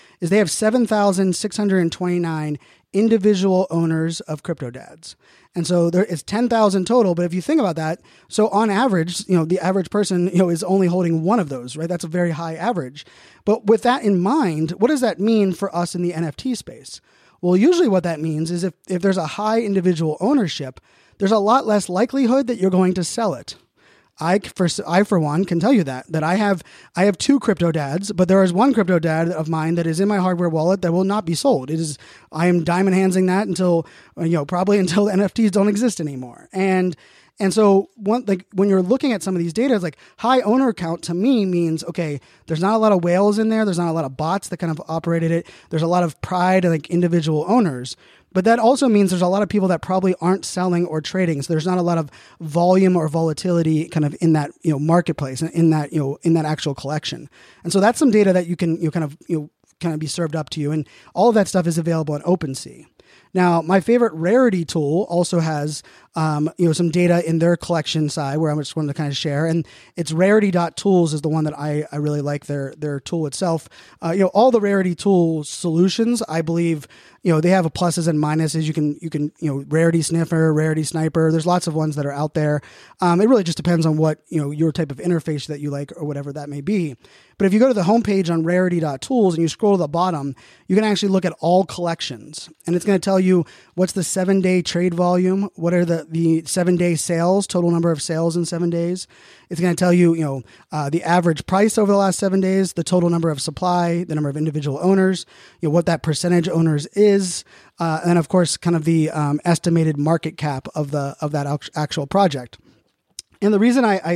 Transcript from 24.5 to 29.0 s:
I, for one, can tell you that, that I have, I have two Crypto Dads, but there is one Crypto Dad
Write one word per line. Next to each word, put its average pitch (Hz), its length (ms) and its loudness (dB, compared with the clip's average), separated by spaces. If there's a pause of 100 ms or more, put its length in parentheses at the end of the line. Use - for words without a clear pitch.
I, 175 160 2
for 202 180 2
one, 156 240 0
can 175 160 -2
tell 233 140 4
you 196 100 4
that, 131 260 -10
that 156 140 -2
I 170 120 0
have, 202 260 0 (340)
I 180 80 2
have 202 140 2
two 277 200 2
Crypto 170 320 0
Dads, 160 420 -4
but 180 160 0
there 190 140 6
is 185 80 4
one 214 220 2
Crypto 185 260 2
Dad 165 300 0